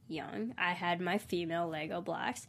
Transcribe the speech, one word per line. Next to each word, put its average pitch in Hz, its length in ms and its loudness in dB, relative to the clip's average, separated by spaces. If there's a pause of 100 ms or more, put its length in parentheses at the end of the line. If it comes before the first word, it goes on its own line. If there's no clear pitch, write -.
young. 202 500 -4
I 180 160 4
had 175 280 2
my 180 160 4
female 170 500 0
Lego 160 320 -2
blocks. 175 500 -2